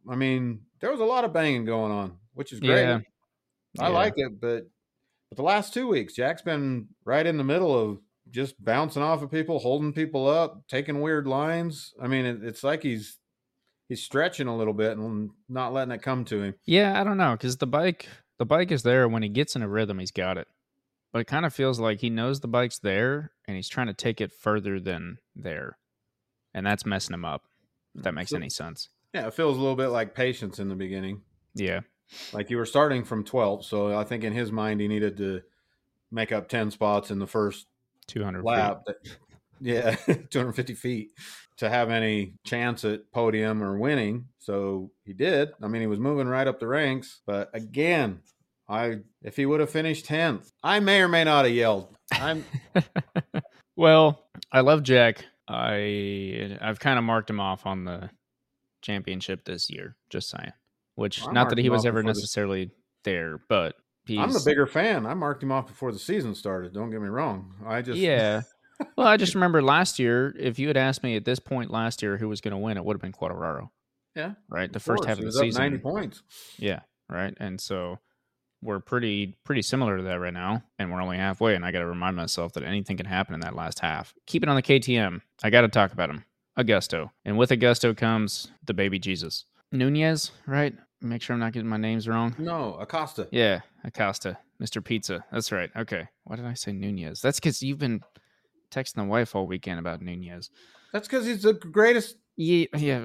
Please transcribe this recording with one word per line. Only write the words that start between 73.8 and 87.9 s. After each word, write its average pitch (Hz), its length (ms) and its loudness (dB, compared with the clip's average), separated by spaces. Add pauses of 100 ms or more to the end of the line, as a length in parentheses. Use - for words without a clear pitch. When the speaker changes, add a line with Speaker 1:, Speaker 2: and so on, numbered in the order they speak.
Speaker 1:
Yeah, 165 160 -6 (160)
Speaker 2:
Right? 90 200 -4
The - 80 -8
Speaker 1:
of 107 60 -10
Speaker 2:
first 113 200 0
Speaker 1:
course. - 40 -4
Speaker 2:
half 107 100 0
Speaker 1:
He 107 40 -6
Speaker 2:
of - 20 -6
the 107 40 -4
Speaker 1:
was 110 100 -2
up 139 60 4
Speaker 2:
season. 123 180 0
Speaker 1:
ninety 139 160 0
points. 151 460 -8 (340)
Speaker 2:
Yeah, 98 240 -4 (280)
right. 90 300 -6
And 95 220 -8
so 90 380 -6 (640)
we're 101 200 -4
pretty, 104 640 -2
pretty 135 160 0
similar 120 340 0
to 92 80 -2
that 92 160 -4
right 87 140 -6
now, 95 280 -2 (160)
and 92 140 -4
we're 90 100 -2
only 92 140 -2
halfway, 98 400 2
and 87 80 0
I 90 80 -2
gotta 87 140 -2
remind 87 320 -2
myself 85 360 -4
that 78 100 -8
anything 98 340 -4
can 85 80 -6
happen 95 280 -2
in 80 80 -6
that 85 140 -8
last 82 240 -8
half. 78 340 -4 (120)
Keep - 180 -2
it 151 60 2
on 139 80 4
the 131 40 2
K 135 180 6
T 120 180 0
M. 92 240 0 (200)
I 107 80 0
gotta 117 200 10
talk 101 240 4
about 85 160 0
him. 73 160 -10 (340)
Augusto. 95 520 2 (120)
And 104 140 0
with 123 140 6
Augusto 120 440 6